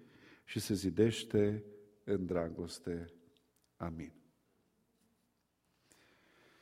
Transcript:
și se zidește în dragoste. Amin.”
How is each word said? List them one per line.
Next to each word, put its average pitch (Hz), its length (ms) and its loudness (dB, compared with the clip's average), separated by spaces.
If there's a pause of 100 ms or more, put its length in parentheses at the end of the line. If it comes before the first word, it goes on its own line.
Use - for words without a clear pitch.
(440)
și - 160 -8
se 107 140 0
zidește 104 920 4 (400)
în 98 220 0
dragoste. 85 800 -4 (680)
Amin.” 82 360 -8 (2500)